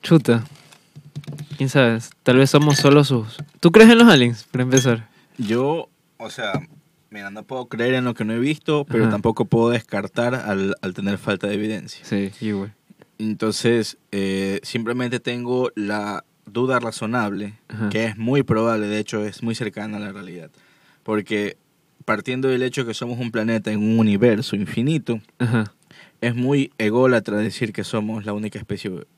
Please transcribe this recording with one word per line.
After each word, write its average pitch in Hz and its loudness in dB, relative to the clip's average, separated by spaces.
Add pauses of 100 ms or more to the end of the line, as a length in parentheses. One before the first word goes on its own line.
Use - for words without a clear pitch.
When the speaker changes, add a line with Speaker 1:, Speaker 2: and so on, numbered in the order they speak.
Speaker 1:
chuta, 120 4 (1120)
quién 135 -2
sabe, 117 4 (240)
tal 127 4
vez 135 6
somos 147 4
solo 143 6
sus, 117 -2 (220)
¿tú 170 6
crees 220 12
en 233 10
los 233 12
aliens, 123 6
para 127 0
empezar? 123 2 (300)
Speaker 2:
Yo, 127 -2 (280)
o - -14
sea, 107 -8 (580)
mira, 101 -14
no 104 -16
puedo 127 -10
creer 117 -2
en 127 -2
lo 123 -2
que 113 -6
no 110 -4
he 117 -2
visto, 147 -2
pero 113 0
Speaker 1:
Ajá. 117 2
Speaker 2:
tampoco 107 -2
puedo 117 2
descartar 117 -4
al, 98 -4
al 95 -8
tener 98 -4
falta 101 -4
de 101 -4
evidencia. 107 -8
Speaker 1:
Sí, 101 -4 (100)
igual. 104 -6 (460)
Speaker 2:
Entonces, 110 -2 (140)
eh, 98 -4
simplemente 120 -4
tengo 123 -4
la 104 -6 (240)
duda 123 -2
razonable, 107 -6 (160)
Speaker 1:
Ajá. 110 -6
Speaker 2:
que 107 -2
es 104 -8
muy 127 0
probable, 113 0
de 104 -4
hecho, 107 -6
es 104 -10
muy 117 -4
cercana 107 -8
a - -10
la 101 -12
realidad. 92 -16 (540)
Porque 104 -4 (480)
partiendo 127 -4
del 127 0
hecho 127 -4
que 113 -8
somos 120 -8
un 120 -6
planeta 110 -2
en 107 -4
un 110 2
universo 107 2
infinito, 117 -4 (160)
Speaker 1:
Ajá. 113 -2 (480)
Speaker 2:
es 120 -2
muy 135 0
ególatra 113 2
decir 104 -4
que 104 -8
somos 107 -6
la 104 -6
única 104 -8
especie 104 -10 (260)